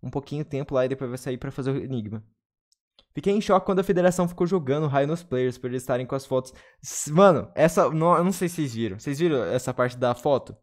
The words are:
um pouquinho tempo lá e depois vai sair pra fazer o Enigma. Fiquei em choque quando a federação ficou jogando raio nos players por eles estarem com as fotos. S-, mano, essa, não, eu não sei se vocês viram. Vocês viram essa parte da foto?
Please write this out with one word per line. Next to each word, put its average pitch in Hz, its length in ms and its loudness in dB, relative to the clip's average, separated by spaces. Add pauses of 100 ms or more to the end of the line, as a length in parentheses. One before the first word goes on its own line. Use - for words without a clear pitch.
um 127 80 -10
pouquinho 147 340 -6
tempo 143 320 -6
lá 127 100 4
e 127 40 -2
depois 131 200 -6
vai 123 80 -8
sair 127 200 -6
pra 135 140 -10
fazer 135 200 -4
o 135 60 -2
Enigma. 110 440 -6 (960)
Fiquei 185 160 0
em 208 80 2
choque 190 260 2
quando 190 140 2
a 196 40 0
federação 180 440 2
ficou 175 200 -2
jogando 156 400 0
raio 139 200 2
nos 165 140 -4
players 127 360 -2
por 127 120 -8
eles 123 140 -6
estarem 127 220 -2
com 131 100 -8
as 131 100 -6
fotos. 131 260 -2 (300)
S-, - 300 -8
mano, 170 420 6
essa, 170 380 4
não, 160 260 4
eu 170 60 2
não 185 80 2
sei 185 180 -2
se 175 60 -10
vocês 139 180 -4
viram. 110 260 -4
Vocês 143 200 -6
viram 156 240 2
essa 120 280 -2
parte 123 240 0
da 123 200 0
foto? 135 480 -2